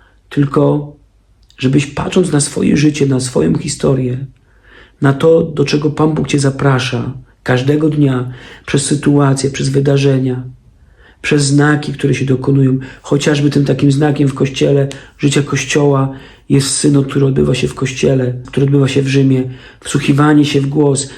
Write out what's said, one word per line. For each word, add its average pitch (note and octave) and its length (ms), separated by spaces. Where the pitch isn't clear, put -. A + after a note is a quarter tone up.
tylko D3 640
żebyś, C#3 280
patrząc - 460
na D3 80
swoje - 360
życie, D3 300
na C3 140
swoją D3+ 340
historię, C3 720
na C#3 120
to, E3 300
do C#3+ 220
czego D3 260
Pan D#3 240
Bóg C3+ 140
cię D3 100
zaprasza, C3+ 880
każdego D3 400
dnia, C3 440
przez C#3 200
sytuacje, C#3 640
przez C#3 180
wydarzenia, C3+ 760
przez D3 200
znaki, C#3+ 500
które C#3 220
się C3 100
dokonują. C3 540
Chociażby C#3+ 480
tym C#3+ 140
takim C#3 280
znakiem C#3+ 360
w C3+ 60
Kościele, C#3 540
życia C#3+ 240
Kościoła C#3 680
jest C#3 200
synod, C#3 380
który C#3 200
odbywa C#3 280
się - 140
w - 60
Kościele, C3 600
który C#3 200
odbywa C#3 220
się C#3 140
w C3+ 60
Rzymie. C3+ 420
Wsłuchiwanie D3 640
się C#3 160
w C#3 60
głos, C#3+ 520